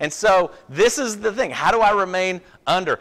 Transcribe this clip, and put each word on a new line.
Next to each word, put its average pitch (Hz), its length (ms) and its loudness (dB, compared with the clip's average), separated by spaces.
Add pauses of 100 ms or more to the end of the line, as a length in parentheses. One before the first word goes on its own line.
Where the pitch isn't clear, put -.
And 151 120 -6
so 190 380 2 (180)
this 160 300 0
is 220 220 -4
the 214 120 -2
thing. 208 200 -4
How 156 180 -2
do 226 100 2
I 208 120 4
remain 185 480 -2 (260)
under? 165 340 0